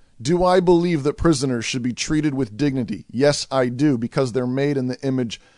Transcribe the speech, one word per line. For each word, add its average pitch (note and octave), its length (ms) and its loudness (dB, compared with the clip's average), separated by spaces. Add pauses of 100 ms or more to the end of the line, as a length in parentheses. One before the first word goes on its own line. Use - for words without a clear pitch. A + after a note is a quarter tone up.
(220)
Do E3+ 220 0
I F#3 160 6
believe F3 420 4
that C#3 160 -2
prisoners C3 480 0
should B2+ 160 -4
be A#2+ 120 -2
treated D3+ 420 -2
with A#2 200 -4
dignity? C3 540 -2
Yes, C#3 400 0
I C3 200 0
do, C3 280 2
because A#2+ 340 -2
they're B2+ 140 -2
made C#3 320 -2
in B2+ 120 -2
the B2+ 120 -8
image C3 400 -4 (160)